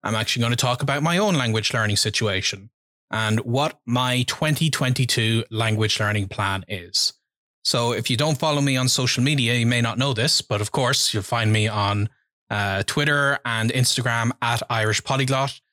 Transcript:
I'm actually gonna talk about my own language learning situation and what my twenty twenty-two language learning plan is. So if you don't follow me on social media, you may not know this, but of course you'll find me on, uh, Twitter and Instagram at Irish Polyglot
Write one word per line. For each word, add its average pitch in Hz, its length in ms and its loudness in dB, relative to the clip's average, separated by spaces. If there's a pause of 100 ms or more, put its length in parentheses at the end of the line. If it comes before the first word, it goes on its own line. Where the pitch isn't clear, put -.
I'm 107 120 -2
actually 110 280 -2
gonna 117 120 0
talk 123 300 -2
about 139 180 0
my 170 160 2
own 202 160 2
language 113 400 0
learning 107 220 0
situation 101 720 -2 (400)
and 110 300 0
what 135 460 -2
my 127 420 0
twenty 156 420 0
twenty-two 120 800 0
language 110 480 0
learning 104 300 0
plan 98 400 -2
is. 87 460 -4 (500)
So 120 260 0
if 120 180 -2
you 123 80 0
don't 147 220 2
follow 147 220 2
me 139 160 2
on 127 120 0
social 127 360 0
media, 131 300 2
you 117 120 2
may 120 140 4
not 113 180 0
know 135 140 0
this, 117 300 0
but 104 180 -2
of 107 100 -4
course 131 420 0
you'll 98 120 -2
find 113 280 0
me 107 140 2
on, 104 420 0 (420)
uh, 101 360 -2
Twitter 143 580 0
and 113 280 0
Instagram 120 580 0 (100)
at 117 300 0
Irish 110 320 0
Polyglot 135 580 -2 (120)